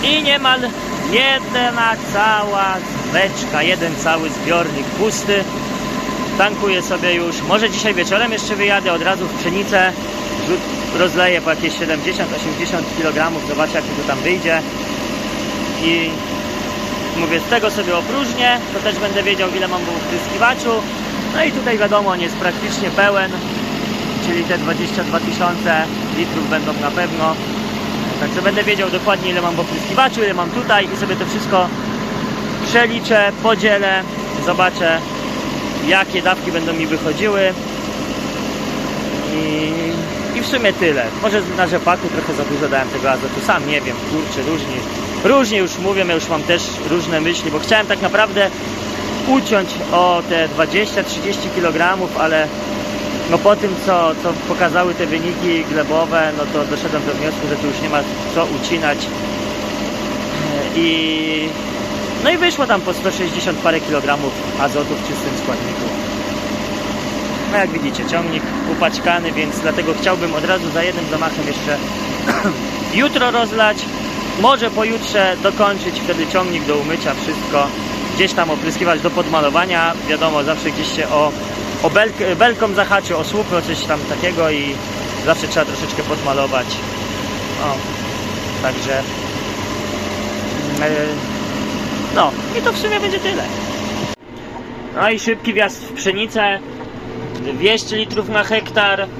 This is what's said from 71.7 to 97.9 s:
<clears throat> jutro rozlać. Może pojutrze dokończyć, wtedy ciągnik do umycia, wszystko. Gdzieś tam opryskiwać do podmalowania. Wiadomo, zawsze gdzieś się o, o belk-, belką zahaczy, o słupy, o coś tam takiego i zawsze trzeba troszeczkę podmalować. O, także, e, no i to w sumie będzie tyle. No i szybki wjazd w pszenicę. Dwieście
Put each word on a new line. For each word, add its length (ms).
<clears throat> 640
jutro 300
rozlać. 460
Może 300
pojutrze 720
dokończyć, 640
wtedy 220
ciągnik 380
do 120
umycia, 380
wszystko. 520
Gdzieś 180
tam 180
opryskiwać 500
do 100
podmalowania. 800
Wiadomo, 340
zawsze 280
gdzieś 260
się 120
o, 240
o 80
belk-, 460
belką 380
zahaczy, 420
o 80
słupy, 320
o 60
coś 220
tam 160
takiego 500
i 240
zawsze 240
trzeba 180
troszeczkę 360
podmalować. 640
O, 120
także, 360
e, 100
no 160
i 40
to 100
w 60
sumie 220
będzie 180
tyle. 240
No 160
i 80
szybki 360
wjazd 300
w 80
pszenicę. 640
Dwieście 420